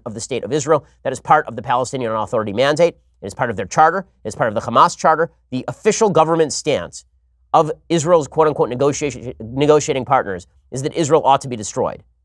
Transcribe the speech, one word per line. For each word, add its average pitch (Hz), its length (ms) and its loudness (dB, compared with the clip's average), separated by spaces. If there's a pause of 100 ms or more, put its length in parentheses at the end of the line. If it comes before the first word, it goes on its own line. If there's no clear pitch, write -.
of 113 80 -10
the 107 80 -10
state - 220 -6
of 113 100 -6
Israel. 147 320 2 (160)
That 135 100 -4
is 127 80 -8
part - 280 -2
of 117 80 -10
the 113 80 -10
Palestinian 123 480 -4
Authority 107 420 -4
mandate. 143 440 2 (240)
It 95 60 -12
is 98 60 -10
part 127 160 -2
of 107 60 -4
their 98 100 -6
charter. 165 400 2 (200)
It - 20 -6
is 104 80 -10
part 123 140 0
of 104 60 -6
the 113 140 -4
Hamas 143 260 4
charter. 165 360 2 (180)
The 127 200 -6
official 214 400 0
government 160 420 2
stance - 540 -4 (480)
of 156 180 4 (160)
Israel's 160 400 2
quote-unquote 156 400 2
negotiation, 131 720 -2
negotiating 139 640 2
partners 98 420 -2 (240)
is 131 140 -8
that 151 100 -6
Israel 156 300 2
ought 135 180 4
to 139 60 -12
be 123 80 -6
destroyed. 107 480 -6 (220)